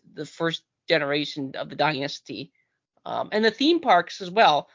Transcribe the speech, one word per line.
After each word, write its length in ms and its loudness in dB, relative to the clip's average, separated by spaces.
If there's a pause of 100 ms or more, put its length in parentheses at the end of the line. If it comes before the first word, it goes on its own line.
(140)
the 120 -12
first 380 -6 (240)
generation 680 -2
of 140 -8
the 60 -16
dynasty, 760 -4 (540)
um, 260 -6
and 140 2
the 60 4
theme 280 2
parks 420 2
as 80 -10
well. 460 4